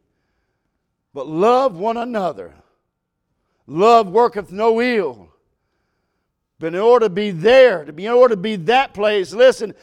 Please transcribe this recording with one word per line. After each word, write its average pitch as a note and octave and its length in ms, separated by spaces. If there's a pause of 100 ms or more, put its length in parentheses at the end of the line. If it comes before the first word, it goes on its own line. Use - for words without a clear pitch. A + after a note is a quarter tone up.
(1120)
but C#3 140
love A3 480
one A3+ 220
another. F3+ 580 (1120)
Love G#3 400
worketh G3+ 440
no A3+ 300
ill." D#3 480 (1300)
But E3 160
in F#3 40
order A3+ 280
to - 20
be G3+ 220
there, G#3 520
to C#3+ 80
be, E3 140
in A#3 80
order B3 220
to F3+ 60
be A3 140
that A#3 380
place, G3+ 400
listen, A#3 500